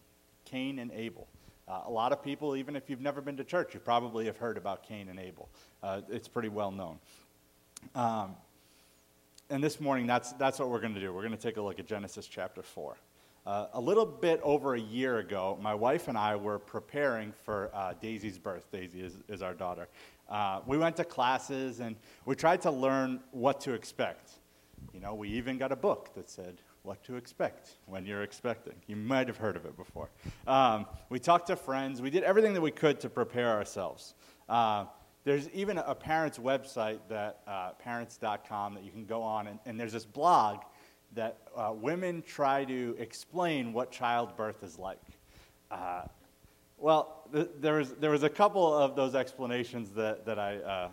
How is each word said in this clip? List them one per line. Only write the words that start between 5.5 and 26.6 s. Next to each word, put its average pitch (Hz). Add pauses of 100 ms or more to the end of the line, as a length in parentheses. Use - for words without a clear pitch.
Uh, 98
it's 107
pretty 113
well 104
known. 90 (960)
Um, 110 (1160)
and 139
this 147
morning, 135
that's, 120
that's 135
what 131
we're 117
gonna 107
do. 95
We're 92
gonna 110
take 107
a 104
look 98
at 85
Genesis 104
chapter 92
four. - (480)
Uh, 101
a 123
little 208
bit 165
over 139
a 117
year 117
ago, 95
my 107
wife 131
and 120
I 107
were 104
preparing 113 (100)
for, 104
uh, 95
Daisy's 107
birth. 87
Daisy 92
is, 90 (100)
is 95
our 92
daughter. 87 (440)
Uh, 101
we 135
went 165
to 170
classes, 131
and 113 (300)
we 135
tried 170
to 175
learn 131 (120)
what 135
to 131
expect. - (640)
You 92
know, 101
we 104
even 123
got 131
a 127
book -
that 90
said 90 (220)